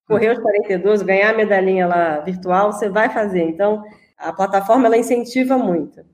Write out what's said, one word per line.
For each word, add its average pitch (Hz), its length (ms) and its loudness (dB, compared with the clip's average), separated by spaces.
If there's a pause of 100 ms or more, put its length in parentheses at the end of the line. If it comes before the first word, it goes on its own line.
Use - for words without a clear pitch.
correr 220 280 2
os 247 60 -2
quarenta 208 340 0
e 185 40 0
dois, 202 240 2
ganhar 196 320 2
a 220 40 0
medalhinha 190 500 2
lá 170 320 0
virtual, 185 540 -2
você 208 160 -4
vai 214 180 2
fazer. 208 360 -2
Então, 202 380 0 (360)
a 160 160 -10
plataforma, 202 540 2
ela 226 100 4
incentiva 254 600 0
muito. 180 440 -4 (120)